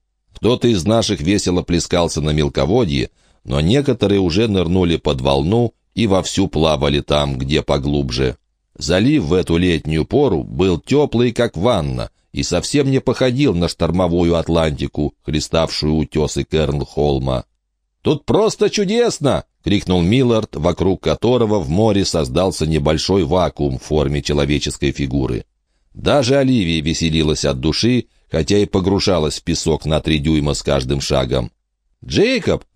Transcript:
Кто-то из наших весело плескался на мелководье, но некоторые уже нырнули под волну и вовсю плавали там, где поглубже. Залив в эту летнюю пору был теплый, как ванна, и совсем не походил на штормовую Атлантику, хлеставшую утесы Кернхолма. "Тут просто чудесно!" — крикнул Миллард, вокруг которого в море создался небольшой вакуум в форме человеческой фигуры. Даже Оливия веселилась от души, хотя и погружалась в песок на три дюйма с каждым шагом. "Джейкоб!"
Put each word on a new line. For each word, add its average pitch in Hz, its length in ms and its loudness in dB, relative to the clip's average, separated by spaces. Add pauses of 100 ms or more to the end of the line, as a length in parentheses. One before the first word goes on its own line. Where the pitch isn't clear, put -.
(340)
Кто-то 120 340 0
из 95 180 0
наших 107 340 0
весело 90 420 0
плескался 85 580 -2
на 76 100 0
мелководье, 73 800 0 (340)
но 65 160 -2
некоторые 101 600 2
уже 95 280 2
нырнули 90 480 2
под 73 240 -2
волну 73 540 0 (200)
и 110 120 0
вовсю 95 420 0
плавали 73 520 0
там, 71 380 -2
где 69 240 -2
поглубже. 67 760 -2 (400)
Залив 104 480 0
в 76 100 0
эту 82 220 0
летнюю 80 500 0
пору 110 360 0
был 151 360 -2
теплый, 127 540 0
как 120 240 -2
ванна, 78 540 -2 (220)
и 69 100 -4
совсем 135 480 -2
не 131 100 2
походил 127 540 0
на 85 140 0
штормовую 85 680 0
Атлантику, 78 840 -2
хлеставшую 78 760 -2
утесы 73 480 -2
Кернхолма. 69 1000 -2 (580)
"Тут 151 220 -2
просто 214 460 2
чудесно!" — 185 760 0 (200)
крикнул 90 360 2
Миллард, 110 560 2
вокруг 87 460 0
которого 107 560 2
в 76 100 -4
море 98 380 2
создался 80 600 -2
небольшой 78 580 0
вакуум 73 540 -2
в - 40 -20
форме 73 400 0
человеческой 71 720 -2
фигуры. 65 520 -4 (480)
Даже 127 440 0
Оливия 113 440 2
веселилась 78 640 0
от 69 160 -2
души, 110 460 0 (240)
хотя 82 260 0
и 104 80 4
погружалась 92 760 0
в - 20 -20
песок 80 420 -2
на 76 160 0
три 78 180 0
дюйма 73 360 0
с - 80 -8
каждым 69 380 -2
шагом. 65 500 -2 (520)
"Джейкоб!" 147 600 0 (120)